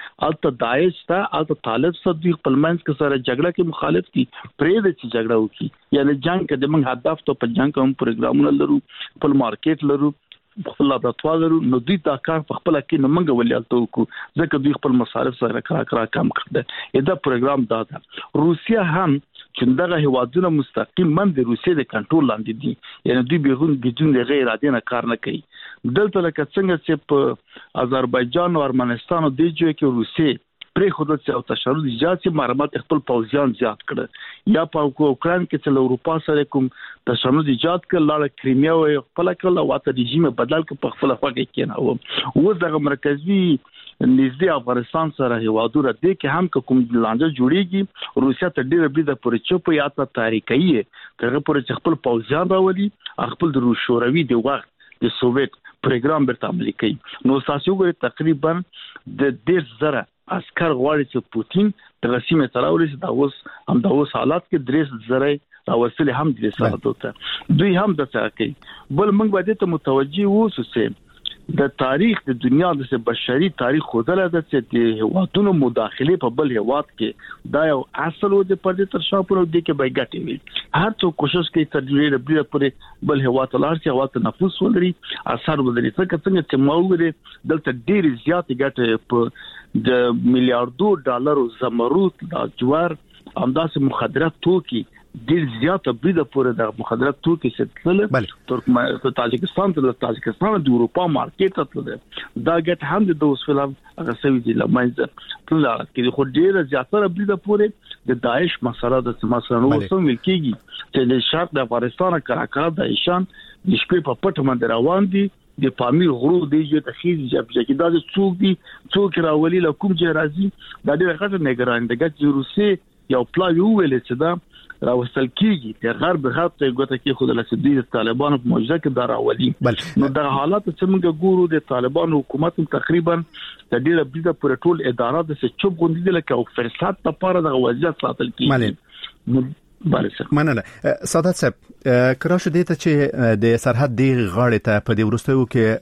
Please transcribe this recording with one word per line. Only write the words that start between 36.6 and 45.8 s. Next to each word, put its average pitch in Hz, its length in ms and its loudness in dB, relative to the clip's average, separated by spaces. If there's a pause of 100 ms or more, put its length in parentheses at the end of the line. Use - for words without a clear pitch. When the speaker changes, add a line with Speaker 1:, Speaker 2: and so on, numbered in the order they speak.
Speaker 1:
تشدد 131 420 2
ایجاد 160 300 0
کړ، 175 200 -2
لاړه 151 300 2 (140)
کریمیا 135 320 4
و 160 140 4
یې 147 200 2
خپله 180 240 -2
کړل 180 260 0
او 151 80 0
واته 139 240 -2
رژیم 127 360 2
یې 135 40 2
بدل 123 320 0
کړ، 143 200 -10
په 131 60 0
خپله 127 260 -2
خوا 139 160 -4
کې 131 140 -4 (100)
کېناوه. 127 440 -2 (380)
اوس 190 200 4
دغه 165 220 -2
مرکزي 147 800 0 (440)
نږدې 131 460 4
افغانستان 131 720 -2
سره 120 200 0
هیوادونه 113 540 2